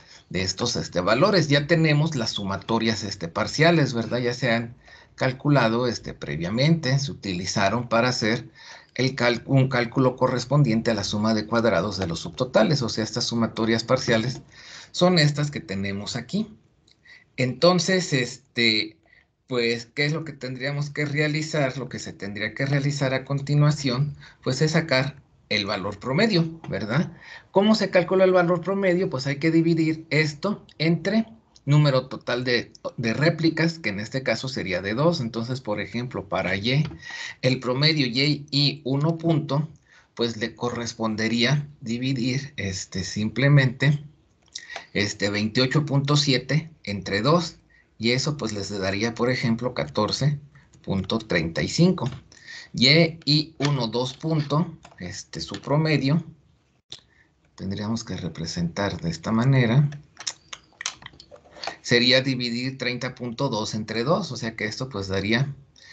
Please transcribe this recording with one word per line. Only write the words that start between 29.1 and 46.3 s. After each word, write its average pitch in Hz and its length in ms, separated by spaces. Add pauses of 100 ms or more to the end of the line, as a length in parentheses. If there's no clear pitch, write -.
Pues 131 160
hay 139 140
que 160 100
dividir 160 600
esto 156 540 (140)
entre 190 480 (380)
número 139 420
total 123 380
de, 120 280 (240)
de 113 180
réplicas, 160 680
que - 80
en 98 100
este 131 240
caso 123 260
sería 92 320
de 98 140
dos. 156 260
Entonces, 113 400
por 104 200
ejemplo, 113 480
para 95 260
Y, 123 300 (580)
el 131 160
promedio 139 480
Y, 135 460
y 143 320
uno 147 340
punto, 147 500 (460)
pues 117 220
le 110 180
correspondería 117 1120 (120)
dividir, 131 760
este, 98 460
simplemente, 139 1000 (880)
este, 101 380
veintiocho 123 540
punto 139 320
siete 139 540 (140)